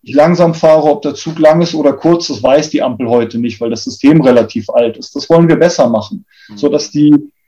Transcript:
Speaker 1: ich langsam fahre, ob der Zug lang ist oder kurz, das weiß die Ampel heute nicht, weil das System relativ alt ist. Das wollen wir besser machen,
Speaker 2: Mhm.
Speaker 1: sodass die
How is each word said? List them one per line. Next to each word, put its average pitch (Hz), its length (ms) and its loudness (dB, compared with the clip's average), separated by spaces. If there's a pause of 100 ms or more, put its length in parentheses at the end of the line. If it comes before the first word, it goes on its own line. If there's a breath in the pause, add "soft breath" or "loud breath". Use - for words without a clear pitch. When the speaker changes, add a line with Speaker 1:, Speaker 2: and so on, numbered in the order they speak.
Speaker 1:
ich 110 140 -14
langsam 165 400 2
fahre, 156 340 2
ob 147 140 -2
der 143 120 -6
Zug 160 240 -10
lang 156 220 4
ist 165 140 -2
oder 143 180 0
kurz, 170 360 0
das 117 140 -4
weiß 143 280 2
die 147 100 -4
Ampel 123 300 -4
heute 117 280 -2
nicht, 117 220 -6
weil 117 80 -6
das 117 160 -8
System 143 380 2
relativ 120 480 0
alt 120 260 0
ist. - 180 -20
Das 143 140 -10
wollen 165 200 4
wir 156 80 4
besser 160 340 0
machen, 107 340 -6 (240 soft breath)
Speaker 2:
Mhm. 104 80 -20
Speaker 1:
sodass - 340 -4
die 147 240 4 (340)